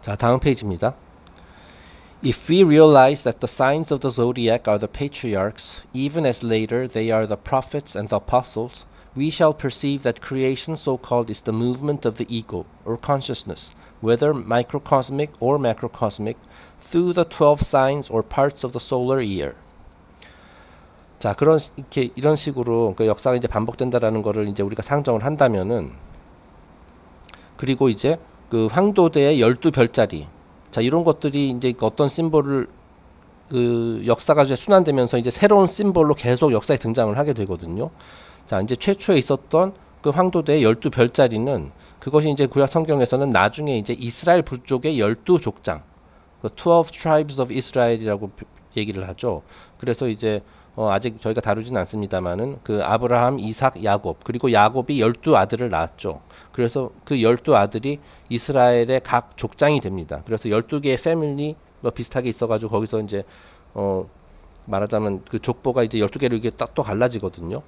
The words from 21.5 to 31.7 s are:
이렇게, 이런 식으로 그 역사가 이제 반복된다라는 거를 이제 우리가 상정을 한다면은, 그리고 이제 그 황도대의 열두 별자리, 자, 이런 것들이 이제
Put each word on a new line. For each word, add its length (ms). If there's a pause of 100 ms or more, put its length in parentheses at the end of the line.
이렇게, 400
이런 220
식으로 600
그 80
역사가 300
이제 140
반복된다라는 720
거를 260
이제 160
우리가 180
상정을 440
한다면은, 680 (1700)
그리고 320
이제 280 (320)
그 160
황도대의 720
열두 300
별자리, 580 (440)
자, 100
이런 220
것들이 480
이제 200